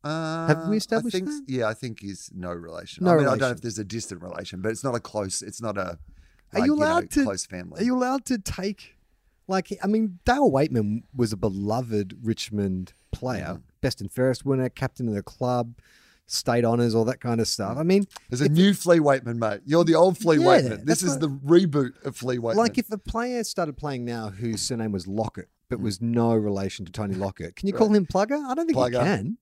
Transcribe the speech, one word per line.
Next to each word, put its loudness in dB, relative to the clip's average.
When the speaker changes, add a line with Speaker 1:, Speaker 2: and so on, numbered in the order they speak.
Speaker 1:
Uh, -4
Speaker 2:
Have 0
we 2
established -2
Speaker 1:
I 0
think, -4
Speaker 2:
that? -8
Speaker 1:
yeah, 0
I -2
think -10
he's -12
no -8
relation. -10
Speaker 2:
No 6
Speaker 1:
I 8
mean, 4
I 4
don't 0
know 2
Speaker 2:
relation. -2
Speaker 1:
if -16
there's -6
a -4
distant -8
relation, -12
but -2
it's -8
not -2
a -2
close, -6
it's -14
not -6
a, -6
Speaker 2:
Are -
Speaker 1:
like, 2
Speaker 2:
you 4
Speaker 1:
you -2
know, 4
Speaker 2:
allowed 0
to, 2
Speaker 1:
close -4
family. -10
Speaker 2:
are 0
you 2
allowed -2
to -2
take, -8
like, -2
I -2
mean, 0
Dale 4
Weightman 2
was 0
a -8
beloved -2
Richmond -2
player, -6
Speaker 1:
Mm-hmm. -8
Speaker 2:
best -2
and -10
fairest 0
winner, 0
captain -6
of -2
the -4
club, -4
state 0
honours, 4
all 4
that -4
kind -2
of 0
stuff. -4
I -4
mean, 4
Speaker 1:
There's -2
a 4
Speaker 2:
if 4
Speaker 1:
new 6
Flea 4
Weightman, 2
mate. -2
You're 4
the 6
old 6
Flea 4
Speaker 2:
Yeah, 4
Speaker 1:
Weightman. 4
This 2
Speaker 2:
that's -4
Speaker 1:
is 0
Speaker 2:
what -2
Speaker 1:
the 0
reboot 2
of -6
Flea -4
Weightman. 0
Speaker 2:
Like, 2
if -4
a -6
player -4
started -4
playing -6
now -6
whose -6
surname -4
was -4
Lockett, -6
but -4
Speaker 1:
Mm. -6
Speaker 2:
was -4
no 2
relation -2
to -16
Tony -6
Lockett, -6
can -4
you -2
Speaker 1:
Right. -4
Speaker 2:
call 6
him 4
Plugger? 0
I -4
don't -2
think 2
Speaker 1:
Plugger. 2
Speaker 2:
you 0
can. 0